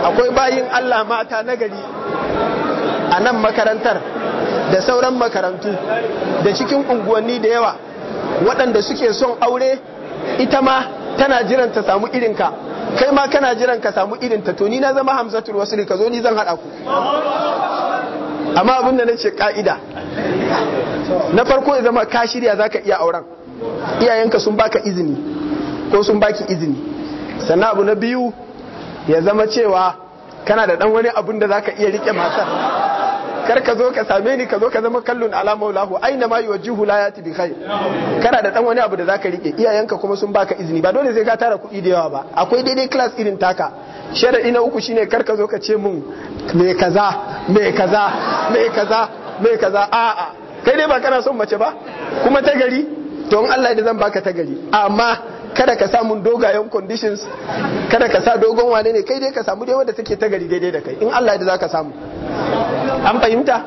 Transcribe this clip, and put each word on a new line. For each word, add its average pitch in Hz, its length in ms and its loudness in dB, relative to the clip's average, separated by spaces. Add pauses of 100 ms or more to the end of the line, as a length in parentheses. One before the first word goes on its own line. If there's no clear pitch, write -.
Akwai 226 300 2
bayin 262 400 2
Allah 247 320 2
mata 226 380 -2
nagari 226 340 -4 (1300)
a 175 80 2
nan 240 180 2
makarantar 220 600 2 (760)
da 190 100 4
sauran 254 340 2
makarantu 202 540 -2 (760)
da 202 120 4
cikin 277 340 0
unguwanni 226 500 0
da 220 100 2
yawa 233 260 2 (680)
waɗanda 233 360 4
suke 214 320 0
son 247 280 0
aure, 254 360 2 (600)
ita 269 220 4
ma 262 240 2 (320)
tana 269 260 4
jiran 240 280 2
ta 214 120 -2
samu 202 300 2
irinka, 214 380 0 (460)
kai 269 140 4
ma 277 160 4
kana 277 280 2
jiran 240 240 2
ka 214 120 -2
samu 202 300 0
irinta. 208 340 -2
To, 202 120 0
ni 240 120 0
na 269 140 2
zama 262 200 2
hamzatul 220 420 -4
wasli, 208 300 -2
ka 190 120 0
zo, 220 120 2
ni 240 120 -4
zan 226 140 2
haɗa 180 220 0
ku. 160 100 -12 (1900)
Amma 196 240 4
abin 254 180 2
da 240 80 2
na 233 100 2
ce, 214 200 -2
ƙa'ida, 208 420 0 (1600)
na 226 120 4
farko 269 300 2
ya 254 80 0
zama 233 220 2
ka 233 200 0
shirya 233 320 0
za 214 120 2
ka 208 140 -4
iya 196 160 2
auren, 165 240 0 (760)
iyayenka 226 400 4
sun 214 160 0
baka 220 240 2
izini 175 360 -2 (760)
ko 202 100 4
sun 208 180 2
baki 208 300 2
izini. 156 280 0 (680)
Sannan 185 240 4
abu 202 120 2
na 202 120 4
biyu, 240 380 -2 (760)
ya 160 140 4
zama 208 260 4
cewa 190 480 2 (500)
kana 214 220 4
da 175 80 4
ɗan 196 160 2
wani 226 240 4
abun 214 240 -2
da 208 80 2
za 202 140 2
ka - 160 -2
iya 208 120 2
riƙe 214 260 0
matar. 175 320 0 (1000)
Kar 240 160 4
ka 247 120 2
zo 247 160 2
ka 220 140 -2
same 214 320 2
ni, 247 80 -2
ka 208 140 -2
zo 226 100 2
ka 233 120 -2
zama 233 200 0
kallon 233 320 -2
ala 196 220 0
maulahu, 202 460 -2
aina 247 260 0
ma 226 120 2
yuwajjihu 214 460 -4
la 202 140 2 (100)
yati 202 140 -16
bi 160 100 -8
khair. 175 180 -2 (720)
Kana 240 200 4
da 202 100 0
ɗan 226 120 2
wani 240 160 2
abu 208 160 0
da 175 100 -4
za 190 120 2
ka 196 120 -2
riƙe, 175 280 -4
iyayenka 220 400 2
kuma 202 180 -2
sun 202 160 -4
baka 196 240 2
izini, 165 260 -4
ba 185 120 4
dole 262 200 2
sai 226 120 2
ka 226 100 2
tara 226 220 0
kuɗi 208 240 -10
da 180 80 0
yawa 170 200 2
ba. 139 160 -8 (100)
Akwai 208 280 2
daidai 262 240 0
class 254 300 0
irin 202 200 -2
taka. 180 340 0 (420)
Sharaɗi 240 380 4
na 240 100 4
uku 233 180 0
shine, 226 280 0
kar 220 160 2
ka 196 120 0
zo 208 120 0
ka 214 120 -2
ce 214 160 0
mun, 196 280 -2 (500)
"Me 180 220 4
kaza, 185 400 2 (340)
me 196 240 4
kaza, 202 380 2 (400)
me 226 180 4
kaza, 220 400 0 (320)
me 226 160 2
kaza." 202 340 2
A'a, 220 340 0 (380)
kai 262 140 4
dai 311 100 2
ba 269 140 2
kana 262 200 2
son 269 140 0
mace 214 220 -2
ba, 233 160 0 (500)
kuma 269 200 4
ta 285 100 6
gari, 262 320 2 (440)
to, 208 140 6
in 247 80 2
Allah 254 180 2
ya 233 60 2
da, 220 100 2
zan 226 120 2
baka 208 240 0
ta 190 100 -2
gari. 160 240 -4 (160)
Amma 214 460 2 (380)
kada 240 200 4
ka 226 120 2
sa 226 160 2
mun 214 200 -2
dogayen 214 460 2
conditions, 208 560 -4 (640)
kada 233 180 4
ka 185 140 2
sa 233 160 4
dogon 226 320 4
wane 226 240 4
ne, 214 100 2
kai 262 160 -2
dai 269 120 -2
ka 262 120 -4
samu 202 220 -4
dai 240 100 0
wadda 262 200 0
take 220 240 -4
ta 214 80 0
gari 175 200 -2
daidai 180 240 0
da 156 100 -2
kai. 131 200 -8
In 214 100 2
Allah 247 220 2
ya 196 60 0
da, 180 60 -2
za 185 120 2
ka 180 100 -2
samu. 156 240 -4 (1120)
An 214 160 2
fahimta? 233 460 2